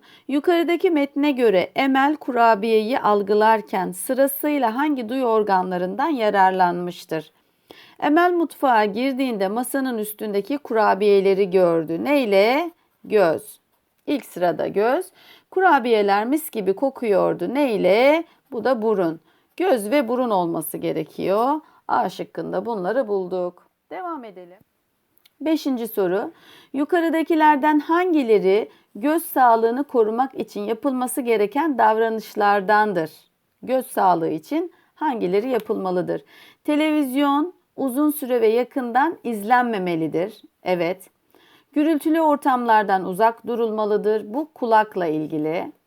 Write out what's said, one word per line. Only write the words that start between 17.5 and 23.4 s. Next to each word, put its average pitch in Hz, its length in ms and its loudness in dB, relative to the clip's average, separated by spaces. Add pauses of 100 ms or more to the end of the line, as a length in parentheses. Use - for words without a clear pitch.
Neyle? 247 720 2 (280)
Bu 240 120 -8
da 240 180 0
burun. 185 380 -2 (380)
Göz 247 340 0
ve 285 160 2
burun 247 220 -2
olması 170 480 -2
gerekiyor. 170 840 -2 (260)
A 214 220 0
şıkkında 175 560 -8
bunları 220 420 -4
bulduk. 180 600 -6 (220)